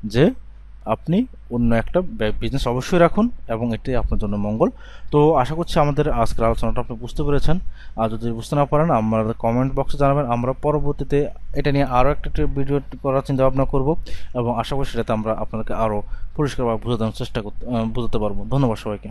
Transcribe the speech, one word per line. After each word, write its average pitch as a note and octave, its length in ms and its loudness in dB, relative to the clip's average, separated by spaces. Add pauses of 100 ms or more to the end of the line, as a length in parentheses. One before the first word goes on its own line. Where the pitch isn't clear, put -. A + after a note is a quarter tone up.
যে C#3+ 260 4 (540)
আপনি E3 420 0 (240)
অন্য A#2+ 240 2
একটা A2+ 260 2
ব্যা-, A2 400 -2
বিজনেস A#2+ 280 -2
অবশ্যই B2+ 300 0
রাখুন G3+ 320 4 (180)
এবং A2+ 260 -2
এটি B2 220 -4
আপনার A2+ 220 2
জন্য G#2 180 0
মঙ্গল। G#2+ 340 0 (400)
তো D3+ 240 4
আশা C3 200 0
করছি E3+ 240 -2
আমাদের D3 320 2
আজকের A#2 340 2
আলোচনাটা A2+ 360 2
আপনি A#2+ 160 -6
বুঝতে A#2+ 260 -6
পেরেছেন। C#3+ 360 6 (380)
আর A2 120 0
যদি A2+ 240 -4
বুঝতে A#2 240 -4
না C#3+ 80 4
পারেন, D#3 260 2
আমাদের A2 420 2
কমেন্ট B2 420 0
বক্সে C#3 240 0
জানাবেন, C#3 280 2
আমরা A#2+ 260 -2
পরবর্তীতে D3 760 0 (260)
এটা C#3+ 180 4
নিয়ে C#3 120 4
আরও B2+ 260 4
একটা - 200 -2
টি-, D3+ 160 2
ভিডিও C#3 340 2 (220)
করার C3+ 200 0
চিন্তা C3 220 0
ভাবনা C3 200 4
করব C#3 320 0 (380)
এবং A#2+ 240 -2
আশা A#2 180 -2
করি C#3 140 0
সেটাতে A#2 220 -2
আমরা A2 200 0
আপনাদেরকে - 420 -2
আরও G#2+ 280 0 (340)
পরিষ্কারভাবে B2 480 0
বোঝানোর A2 280 -2
চেষ্টা A#2+ 300 -6
করতে, G#2 240 -6
আহ, A#2 180 -2
বোঝাতে A2+ 340 0
পারবো। G2+ 320 0
ধন্যবাদ B2+ 280 2
সবাইকে। G#2 320 -8